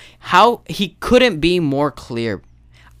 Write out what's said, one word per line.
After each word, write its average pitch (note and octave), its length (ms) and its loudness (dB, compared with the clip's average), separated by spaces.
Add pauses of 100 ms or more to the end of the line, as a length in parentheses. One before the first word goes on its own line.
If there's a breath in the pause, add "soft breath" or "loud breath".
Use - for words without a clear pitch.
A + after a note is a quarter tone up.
(180 loud breath)
How, G#3+ 500 2
he F#3 320 -6
couldn't A#3+ 400 2
be F3 180 0
more C#3+ 320 -2
clear. A#2 520 -8 (580 loud breath)